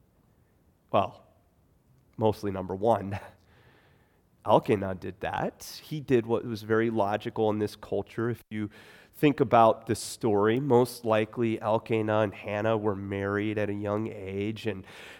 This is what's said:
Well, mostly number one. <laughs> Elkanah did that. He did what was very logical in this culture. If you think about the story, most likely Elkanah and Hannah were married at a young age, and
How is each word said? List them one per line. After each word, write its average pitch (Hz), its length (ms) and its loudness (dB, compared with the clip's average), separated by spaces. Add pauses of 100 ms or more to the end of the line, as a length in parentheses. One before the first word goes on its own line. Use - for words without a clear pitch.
(920)
Well, 98 320 -2 (920)
mostly 104 340 0
number 95 240 -6
one. 101 500 0
<laughs> - 40 -18 (1160)
Elkanah 104 480 2
did 92 260 -12
that. - 600 -6
He 156 160 -8
did 120 260 2
what 113 200 -2
was 110 180 -8
very 110 260 2
logical 107 640 0
in 107 80 0
this 104 160 -2
culture. 113 560 -4
If 113 180 -8
you 107 220 -6 (460)
think 147 240 4
about 113 480 6
the 110 80 0
story, 110 640 2
most 123 440 4
likely 110 560 0
Elkanah 110 600 2
and 101 120 2
Hannah 107 440 -2
were 107 180 -2
married 98 640 -2
at 104 120 -2
a 101 40 -4
young 104 320 -2
age, 104 600 -6
and 95 180 -6 (360)